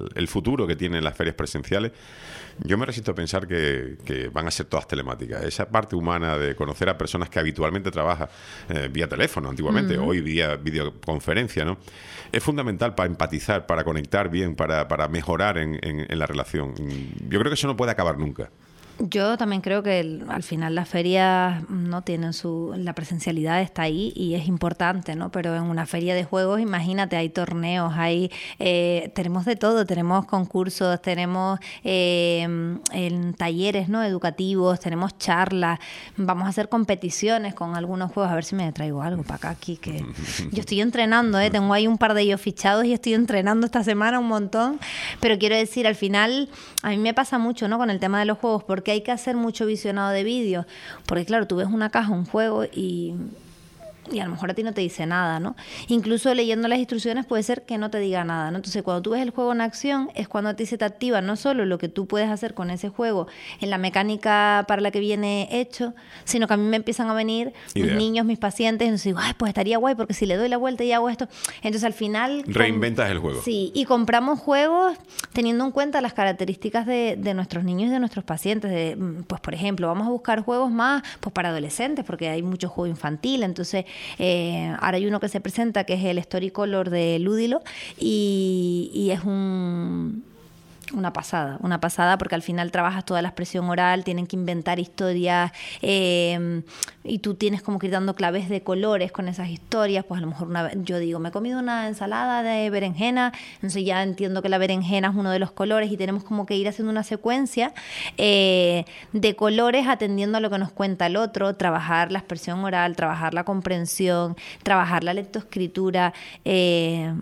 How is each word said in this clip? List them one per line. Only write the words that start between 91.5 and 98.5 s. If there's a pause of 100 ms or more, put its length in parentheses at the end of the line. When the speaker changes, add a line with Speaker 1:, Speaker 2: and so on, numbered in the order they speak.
Speaker 2:
una
pasada,
porque
al
final
trabajas
toda
la
expresión
oral,
tienen
que
inventar
historias, (300)
eh, (420)
y
tú
tienes
como
que
ir
dando
claves
de